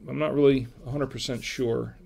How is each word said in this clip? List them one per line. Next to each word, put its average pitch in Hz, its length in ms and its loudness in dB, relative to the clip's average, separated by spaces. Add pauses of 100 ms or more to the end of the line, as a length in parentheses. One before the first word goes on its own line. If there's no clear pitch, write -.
I'm 135 120 -6
not 147 160 -2
really 139 320 6 (200)
a 120 40 -8
hundred 139 200 -4
percent 120 320 -6
sure 120 640 -2